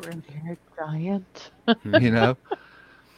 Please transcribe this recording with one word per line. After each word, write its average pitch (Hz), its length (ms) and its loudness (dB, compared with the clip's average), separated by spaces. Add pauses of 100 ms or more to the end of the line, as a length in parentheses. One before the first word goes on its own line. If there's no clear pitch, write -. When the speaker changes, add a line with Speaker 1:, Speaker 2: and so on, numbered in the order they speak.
Speaker 1:
Red-haired 165 520 -12 (200)
giant. 165 760 -6 (160)
<laughs> - 160 2
Speaker 2:
You 113 280 4
know? 117 260 4 (800)